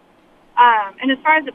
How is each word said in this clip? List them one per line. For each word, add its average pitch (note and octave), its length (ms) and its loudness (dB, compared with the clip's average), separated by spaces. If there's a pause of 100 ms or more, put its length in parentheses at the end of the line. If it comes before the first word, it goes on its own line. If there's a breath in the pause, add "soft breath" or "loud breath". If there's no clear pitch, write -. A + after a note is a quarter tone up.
(600)
Um, A3 420 2
and C4 80 -4
as C4+ 140 -2
far D#4 160 2
as D4 60 -6
the B3 100 -12